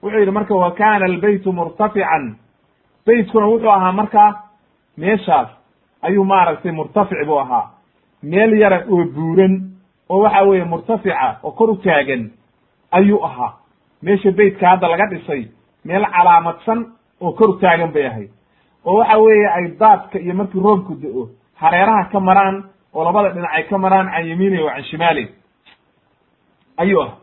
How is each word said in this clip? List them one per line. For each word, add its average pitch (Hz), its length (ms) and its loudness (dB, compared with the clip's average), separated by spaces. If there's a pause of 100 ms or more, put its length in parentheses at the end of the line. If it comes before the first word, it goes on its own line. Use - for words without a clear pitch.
Wuxuu 208 160 -4
yidhi 196 120 2
marka, 208 240 -2
"Wa 180 160 2
kaana 208 340 0
albaytu 190 480 -2
murtafican." 165 840 -4 (680)
Beytkuna 220 400 2
wuxuu 226 240 2
ahaa 185 220 2
markaa 208 500 2 (540)
meeshaas 160 520 -2 (540)
ayuu, 190 220 0
maaragtay, 180 480 0
murtafic 156 540 -4
buu 147 140 0
ahaa. 127 300 -4 (520)
Meel 196 360 2
yara 190 320 4
oo 175 140 2
buuran, 180 680 0 (380)
oo, 185 140 0
waxa 202 200 4
weeye, 190 220 4
murtafica 165 760 -4
oo 156 80 -8
kor 220 200 0
u 208 60 -2
taagan 139 540 -2 (600)
ayuu 196 340 2
ahaa. 120 280 -8 (500)
Meesha 190 300 0
beytka 196 360 2
hadda 180 200 4
laga 175 180 0
dhisay, 147 420 -10 (360)
meel 190 220 -2
calaamadsan 175 800 2 (340)
oo 175 120 -4
kor 214 180 2
u 185 80 -4
taagan 170 340 0
bay 143 140 -2
ahayd. 113 240 -10 (540)
Oo, 185 140 0
waxa 220 200 2
weeye, 214 300 6
ay 175 200 -4 (100)
daadka 202 400 2
iyo 175 160 -6
markii 190 260 -4
roobku 190 340 0
da'o, 127 340 -10 (260)
hareeraha 185 580 0
ka 202 80 -2
maraan, 196 440 0 (300)
oo 160 100 -4
labada 196 300 0
dhinac 175 200 -8
ay 160 140 -4
ka 196 100 -4
maraan, 190 320 0
can 170 160 -6
yamiinihi 180 360 -2
wa 147 120 -4
can 135 100 -14
shimaalihi. 156 440 -4 (1500)
Ayuu 180 260 2
ahaa. 120 200 -10